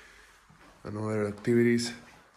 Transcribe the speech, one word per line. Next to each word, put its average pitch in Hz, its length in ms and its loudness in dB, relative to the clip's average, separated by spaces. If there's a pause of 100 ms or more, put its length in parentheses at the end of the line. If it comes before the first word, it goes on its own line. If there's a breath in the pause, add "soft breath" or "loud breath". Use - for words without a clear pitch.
(840 loud breath)
and 104 140 -10
other 107 280 -2
activities 120 640 2 (440 loud breath)